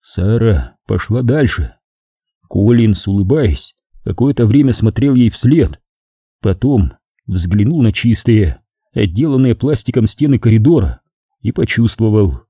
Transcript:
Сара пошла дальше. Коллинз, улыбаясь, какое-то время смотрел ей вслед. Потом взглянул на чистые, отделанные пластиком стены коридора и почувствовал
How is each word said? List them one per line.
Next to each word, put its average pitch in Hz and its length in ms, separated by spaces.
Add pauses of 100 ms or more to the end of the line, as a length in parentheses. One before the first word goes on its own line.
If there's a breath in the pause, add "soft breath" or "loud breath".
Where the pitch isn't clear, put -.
Сара 104 760 (100)
пошла 104 360
дальше. 123 520 (720)
Коллинз, 107 580
улыбаясь, 101 680 (300)
какое-то 120 420
время 131 260
смотрел 127 420
ей 123 160
вслед. - 520 (580)
Потом 98 520 (340)
взглянул 101 560
на 110 100
чистые, 110 680 (360)
отделанные 131 600
пластиком 131 520
стены 139 320
коридора 113 640 (380)
и 127 120
почувствовал 107 960